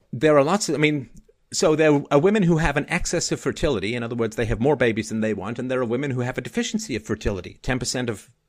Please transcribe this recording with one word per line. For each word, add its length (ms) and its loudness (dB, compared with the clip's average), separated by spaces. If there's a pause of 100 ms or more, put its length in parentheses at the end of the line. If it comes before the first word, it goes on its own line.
(140)
there 240 4
are 60 8
lots 260 0
of, 60 -2
I 20 -2
mean, 320 0 (420)
so 240 2
there 340 6
are 100 6
women 240 4
who 140 4
have 200 0
an 120 -4
excess 440 -2
of 60 -4
fertility. 560 -2
In 60 -4
other 140 -6
words, 200 -2
they 100 -2
have 160 -2
more 160 2
babies 320 0
than 100 -4
they 140 0
want. 260 -6
And 100 -6
there 120 0
are 40 0
women 260 -2
who 100 -2
have 160 -6
a 40 -4
deficiency 540 -4
of 80 -6
fertility. 580 -6
Ten 180 -2
percent 300 -4
of 220 -8 (180)